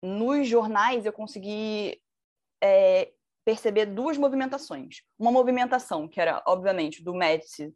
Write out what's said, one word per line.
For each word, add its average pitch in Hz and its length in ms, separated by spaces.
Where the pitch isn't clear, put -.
nos 233 420
jornais 220 600
eu 214 80
consegui, 214 880
é, 190 520
perceber 220 400
duas 247 320
movimentações. 262 800
Uma 233 140
movimentação 247 800
que - 100
era, 165 260
obviamente, 180 560
do 175 120
Médici 160 640